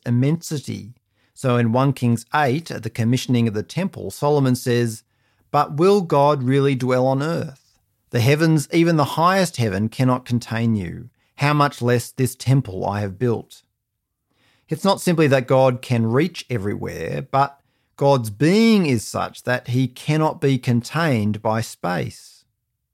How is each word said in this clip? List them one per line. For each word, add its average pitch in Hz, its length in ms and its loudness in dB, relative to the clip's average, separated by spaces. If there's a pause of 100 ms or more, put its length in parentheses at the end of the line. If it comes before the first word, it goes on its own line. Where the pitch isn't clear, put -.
immensity. 123 880 -2 (400)
So 123 240 -2
in 117 140 2
one 131 220 2
Kings 117 400 -2
eight, 147 360 0
at 110 140 -10
the 110 80 -8
commissioning 120 560 0
of 101 80 -4
the 107 80 -4
temple, 98 480 -8
Solomon 143 440 0
says, 120 460 -2 (480)
"But 147 280 0
will 196 240 4
God 147 420 2
really 139 320 2
dwell 127 320 0
on 135 160 0
earth? - 560 -8 (320)
The 120 80 0
heavens, 151 520 2
even 170 260 2
the 139 180 0
highest 175 420 2
heaven, 107 320 0
cannot 127 360 0
contain 117 500 -2
you. 87 340 -6 (280)
How 143 160 2
much 143 280 0
less 120 300 0
this 131 240 -2
temple 104 500 0
I 101 140 -2
have 98 180 -6
built?" 117 460 -4 (1040)
It's 156 140 -4
not 190 180 2
simply 160 280 2
that 131 180 2
God 131 340 4
can 117 240 0
reach 135 460 -2
everywhere, 92 800 -6
but - 280 0 (380)
God's 135 320 2
being 190 560 4
is 123 180 0
such - 380 -8
that 123 280 -4
he 127 180 0
cannot 151 520 -2
be 139 200 0
contained 120 800 -2
by 110 200 -2
space. - 720 -8 (600)